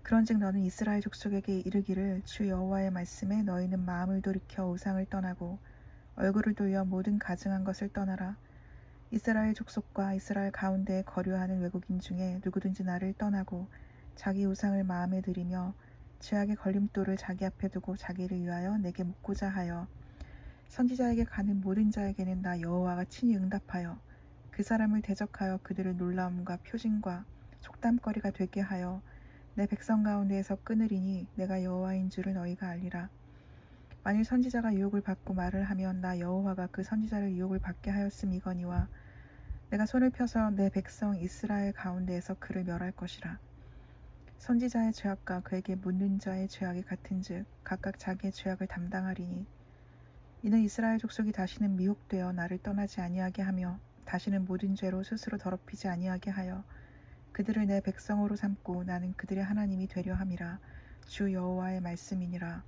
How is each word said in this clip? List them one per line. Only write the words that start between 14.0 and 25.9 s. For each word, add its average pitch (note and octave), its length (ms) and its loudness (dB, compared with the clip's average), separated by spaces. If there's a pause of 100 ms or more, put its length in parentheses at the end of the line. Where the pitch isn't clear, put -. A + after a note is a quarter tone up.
자기 G3 300 0
우상을 G3 380 2
마음에 F#3 380 0
들이며 F3+ 540 -2 (440)
죄악의 G#3 360 0
걸림돌을 G3 640 2
자기 F#3+ 280 -4
앞에 F#3+ 220 -2
두고 F#3+ 300 -4
자기를 F3+ 420 -4
위하여 F3 380 0
내게 F#3 260 0
묻고자 G3 460 -2
하여 F3 380 -2 (840)
선지자에게 A#3+ 560 4
가는 G3+ 340 2
모든 G3+ 320 6
자에게는 F#3+ 500 0
나 F3+ 200 0
여호와가 F3+ 440 2
친히 A#3 300 2
응답하여 F#3 640 -2 (500)
그 - 140 -4
사람을 G#3+ 380 4
대적하여 G3 640 -2
그들을 F#3 340 -2